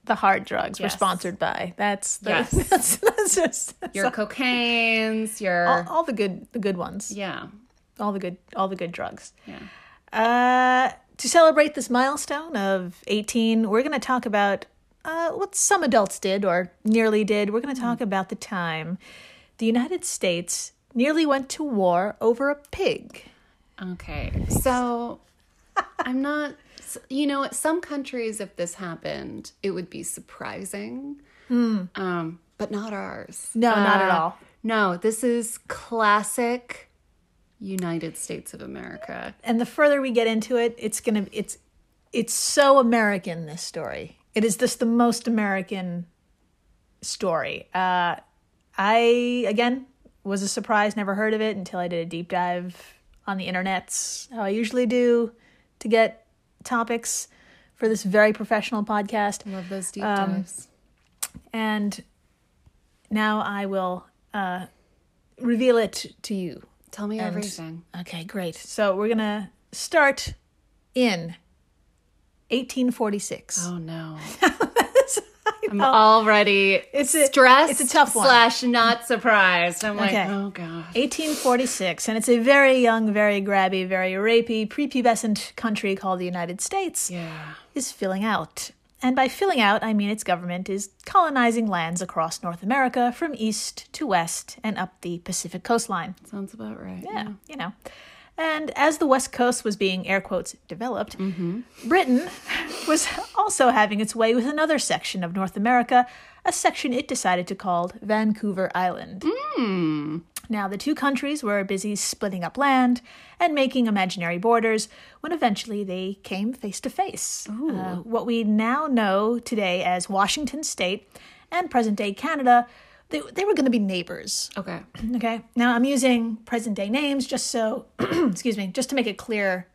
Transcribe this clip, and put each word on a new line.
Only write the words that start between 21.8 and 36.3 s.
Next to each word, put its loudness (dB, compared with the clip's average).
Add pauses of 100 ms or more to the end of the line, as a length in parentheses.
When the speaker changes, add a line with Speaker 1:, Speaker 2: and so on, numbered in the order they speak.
Speaker 1:
over 2
a -2 (160)
pig. -4 (580)
Speaker 2:
Okay. -6
So, 0 (800)
I'm -2
not, -2 (240)
s-, -14 (140)
you 0
know, -2
some -2
countries, -6
if -10
this -6
happened, -10 (120)
it -2
would -8
be -12
surprising. -12 (280)
Speaker 1:
Hmm. 0 (140)
Speaker 2:
Um, -4 (180)
but -6
not -6
ours. -10
Speaker 1:
No, 4
not 4
at 2
Speaker 2:
Uh, 4
Speaker 1:
all. -4 (240)
Speaker 2:
no, 2
this -2
is 0 (100)
classic 0 (720)